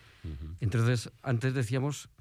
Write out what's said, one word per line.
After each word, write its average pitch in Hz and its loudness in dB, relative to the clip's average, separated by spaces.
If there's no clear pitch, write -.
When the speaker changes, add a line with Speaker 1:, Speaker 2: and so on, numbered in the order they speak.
Speaker 1:
Ujú. 78 -8
Speaker 2:
Entonces, 117 2
antes 127 0
decíamos, 131 -2